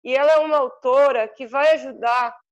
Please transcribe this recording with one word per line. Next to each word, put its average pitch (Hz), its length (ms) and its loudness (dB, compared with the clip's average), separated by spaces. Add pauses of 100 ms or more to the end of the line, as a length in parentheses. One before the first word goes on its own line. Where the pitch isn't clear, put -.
e 247 80 -6
ela 285 200 2
é 311 40 4
uma 302 200 0
autora 254 680 0
que 233 200 -16
vai 277 260 0
ajudar 240 640 -4 (140)